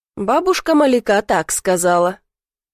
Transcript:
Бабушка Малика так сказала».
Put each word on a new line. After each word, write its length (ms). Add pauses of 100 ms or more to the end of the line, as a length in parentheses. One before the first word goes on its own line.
(160)
Бабушка 600
Малика 460
так 300
сказала». 680 (540)